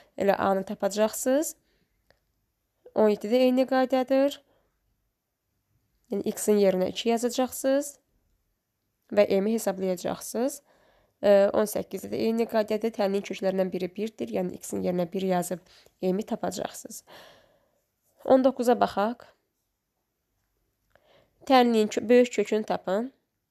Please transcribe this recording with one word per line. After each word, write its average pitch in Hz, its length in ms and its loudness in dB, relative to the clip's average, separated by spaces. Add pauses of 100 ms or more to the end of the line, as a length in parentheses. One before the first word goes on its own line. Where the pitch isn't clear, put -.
(200)
elə 196 160 2
a-nı 190 380 0
tapacaqsınız. 214 840 -2 (1400)
On 220 120 4
yeddi 208 240 -2
də 254 140 4
eyni 254 240 2
qaydadır. 262 720 0 (1700)
Yəni, 202 220 -4
x-in 208 260 2
yerinə 185 320 2
iki 226 220 -2
yazacaqsınız 254 800 -2 (1200)
və 208 140 4 (100)
m-i 214 160 -2
hesablayacaqsınız. 196 1040 -4 (600)
E, 202 100 4 (220)
on 214 160 2
səkkizdə 196 400 -8
də 208 160 -6
eyni 226 240 0
qaydada 220 460 -2
tənliyin 196 320 -2
köklərindən 190 440 -2
biri 180 220 -6
birdir. 226 400 -8
Yəni, 185 240 -4
x-in 196 260 -8
yerinə 180 280 -2
bir 190 180 -4
yazıb 175 320 -2 (400)
m-i 185 240 -2
tapacaqsınız. - 760 -8 (1200)
On 262 180 4
doqquza 247 360 2
baxaq. 202 480 -2 (2250)
Tənliyin 240 420 6
kö-, - 220 -4
böyük 247 240 6
kökünü 214 300 0
tapın. 196 480 -4 (400)